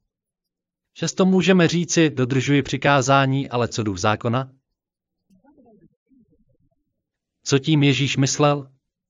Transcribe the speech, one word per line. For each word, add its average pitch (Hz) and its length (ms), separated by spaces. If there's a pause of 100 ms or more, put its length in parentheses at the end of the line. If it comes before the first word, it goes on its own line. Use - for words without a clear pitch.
(920)
Často 165 320
můžeme 185 420
říci: 165 420
"Dodržuji 131 520
přikázání," 135 880
ale 120 180
co - 160
duch 101 140
zákona? 113 540 (3000)
Co 139 160
tím 147 240
Ježíš 135 340
myslel? 139 540 (380)